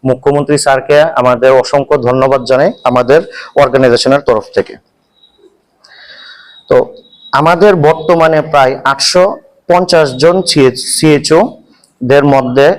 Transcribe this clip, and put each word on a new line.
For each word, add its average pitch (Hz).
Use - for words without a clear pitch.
মুখ্যমন্ত্রী 143
স্যারকে 139
আমাদের 127
অসংখ্য 143
ধন্যবাদ 131
জানাই 139
আমাদের 123
অর্গানাইজেশনের 131
তরফ 110
থেকে। -
তো -
আমাদের 170
বর্তমানে 160
প্রায় 135
আটশো 180
পঞ্চাশ 175
জন 175
সিএইচও 156
দের 139
মধ্যে 131